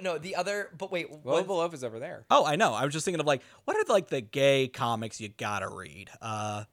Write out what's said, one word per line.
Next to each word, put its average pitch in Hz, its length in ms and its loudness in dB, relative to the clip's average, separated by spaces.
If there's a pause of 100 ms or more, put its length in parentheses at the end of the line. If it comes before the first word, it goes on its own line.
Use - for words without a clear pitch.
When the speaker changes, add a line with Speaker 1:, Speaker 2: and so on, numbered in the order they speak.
Speaker 1:
no, 175 160 -2
the 170 180 -8
other, 196 400 -2
but 185 160 -6
wait, 170 180 -2
Speaker 2:
Well, 147 260 -2
Speaker 1:
what 185 100 2
Speaker 2:
Beloved 170 280 0
is 135 100 -10
over 113 140 -8
there. 151 320 -10
Speaker 3:
Oh, 170 140 8
I 147 120 2
know. 175 180 4
I 110 100 0
was 143 80 -2
just 156 120 -4
thinking 180 160 -2
of, 147 60 0
like, 139 160 2 (220)
what 392 120 0
are, 427 160 2
like, 196 160 4
the 139 120 -2
gay 135 480 4
comics 113 520 -2
you 104 100 -8
gotta 101 380 -4
read? 92 420 -12 (120)
Uh, 107 500 -6